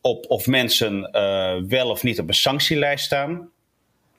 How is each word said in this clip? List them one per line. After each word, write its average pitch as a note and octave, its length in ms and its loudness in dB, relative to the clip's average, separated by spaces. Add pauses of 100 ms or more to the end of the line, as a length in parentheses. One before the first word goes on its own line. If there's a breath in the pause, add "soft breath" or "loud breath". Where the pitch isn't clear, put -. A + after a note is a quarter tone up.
op A#2+ 280 -2
of A2 180 2
mensen, A2+ 640 0
eh, G2 420 0 (140)
wel B2+ 220 0
of - 140 -4
niet A#2+ 160 0
op E2 80 -4
een G2+ 60 -2
sanctielijst C#3+ 720 0
staan. D3+ 440 -4 (680)